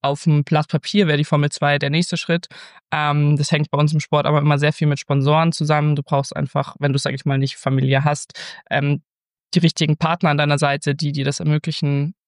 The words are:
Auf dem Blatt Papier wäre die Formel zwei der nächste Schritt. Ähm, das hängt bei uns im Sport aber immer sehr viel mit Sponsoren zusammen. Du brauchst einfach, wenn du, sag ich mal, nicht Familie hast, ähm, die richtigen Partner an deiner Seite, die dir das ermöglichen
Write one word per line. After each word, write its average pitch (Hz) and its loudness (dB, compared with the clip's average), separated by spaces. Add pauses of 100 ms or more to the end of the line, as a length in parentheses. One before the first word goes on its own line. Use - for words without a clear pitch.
Auf 143 -4
dem 147 4
Blatt 151 0
Papier 196 0
wäre 151 2
die 147 2
Formel 147 0
zwei 143 0
der 143 -2
nächste 170 -2
Schritt. 170 -4 (420)
Ähm, 147 2
das 147 0
hängt 151 0
bei 147 -2
uns 151 2
im 156 2
Sport 147 0
aber 151 2
immer 147 2
sehr 147 2
viel 151 0
mit 143 0
Sponsoren 151 2
zusammen. 151 0
Du 143 -4
brauchst 139 -2
einfach, - -4
wenn 139 0
du, 135 0
sag 135 -4
ich 135 -10
mal, 139 0
nicht 135 -2
Familie 135 0
hast, 147 -2 (360)
ähm, 143 0 (520)
die 180 4
richtigen 160 2
Partner 165 0
an 147 2
deiner 147 2
Seite, 143 0
die 147 -4
dir 139 -4
das 139 -4
ermöglichen 151 -2 (120)